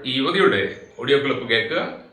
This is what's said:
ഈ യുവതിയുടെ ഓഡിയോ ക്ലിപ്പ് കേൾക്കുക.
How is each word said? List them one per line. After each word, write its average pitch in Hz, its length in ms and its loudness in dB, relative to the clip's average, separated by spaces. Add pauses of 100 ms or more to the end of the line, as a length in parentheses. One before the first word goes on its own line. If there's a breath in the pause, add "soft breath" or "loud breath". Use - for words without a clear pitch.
ഈ 127 120 -4
യുവതിയുടെ 156 420 2 (400)
ഓഡിയോ 139 240 4
ക്ലിപ്പ് 127 260 -4
കേൾക്കുക. 113 300 0 (300)